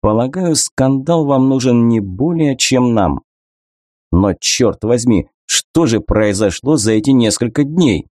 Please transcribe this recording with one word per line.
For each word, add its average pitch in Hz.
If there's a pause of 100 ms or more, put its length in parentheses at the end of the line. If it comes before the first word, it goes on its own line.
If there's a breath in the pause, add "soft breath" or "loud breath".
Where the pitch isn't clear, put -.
Полагаю, 131
скандал 139
вам 135
нужен 123
не 113
более, 135
чем 123
нам». 87 (880)
«Но 92
чёрт -
возьми, 113 (160)
что -
же 110
произошло 107
за 110
эти 107
несколько 120
дней?» 143 (120)